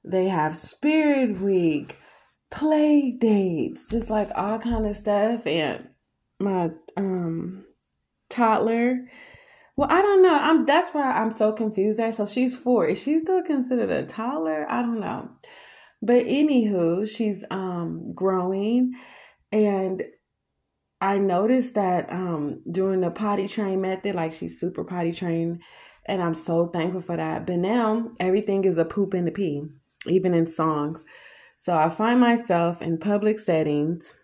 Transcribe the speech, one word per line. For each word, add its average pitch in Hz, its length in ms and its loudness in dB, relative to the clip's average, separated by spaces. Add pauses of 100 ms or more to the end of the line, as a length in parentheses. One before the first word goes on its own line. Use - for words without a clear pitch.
they 185 260 0
have 160 280 0
Spirit 285 800 2
Week, 175 600 0 (520)
play 302 720 2
dates, 190 680 2
just, 220 220 -4
like, 214 260 -2
all 214 240 -2
kind 220 280 -2
of 208 100 -4
stuff. 214 500 0
And 151 440 -2 (500)
my, 185 300 0 (260)
um, 180 720 -4 (640)
toddler, 233 720 0 (760)
well, 277 140 0
I 349 80 6
don't 403 220 6
know. 339 180 6
I'm, 302 240 4
that's 311 300 2
why 269 180 0
I'm 220 180 0
so 214 220 2
confused 214 460 0
there. 226 120 0
So 220 140 -4
she's 247 340 -2
four. 233 280 2
Is - 160 0
she 302 160 0
still 359 240 0
considered 247 480 0
a 147 160 -2
toddler? 311 640 -4
I 240 100 -2
don't 233 200 -2
know. - 280 -8 (720)
But 240 240 4
anywho, 214 840 2
she's, 214 440 -4
um, 175 520 -6 (120)
growing. 196 800 0 (580)
And 196 500 0 (1000)
I 196 160 2
noticed 208 560 2
that, 185 360 0
um, 170 600 -4
doing 190 320 0
the 175 80 0
potty 202 360 -2
train 190 360 -2
method, 190 320 -4
like, 165 180 -2
she's 170 260 -10
super 180 240 -6
potty 175 300 -4
trained. 170 480 -4 (460)
And 185 160 -2
I'm 170 100 0
so 170 360 0
thankful 175 340 -4
for 170 160 -6
that. 160 280 -4
But 180 120 -2
now 220 500 0 (100)
everything 196 460 0
is 175 140 2
a 160 80 2
poop 196 260 -2
and 175 160 0
a - 20 0
pee, 160 320 -4 (440)
even 180 260 2
in 165 140 2
songs. 156 580 -2 (520)
So 175 200 -2
I 160 140 2
find 226 280 2
myself 185 600 2
in 170 160 -2
public 208 420 0
settings 156 840 -2